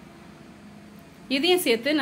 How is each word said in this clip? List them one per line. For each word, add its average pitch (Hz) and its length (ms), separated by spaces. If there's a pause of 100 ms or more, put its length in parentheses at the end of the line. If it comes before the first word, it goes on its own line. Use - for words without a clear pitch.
(1400)
இதையும் 349 280
சேர்த்து 262 380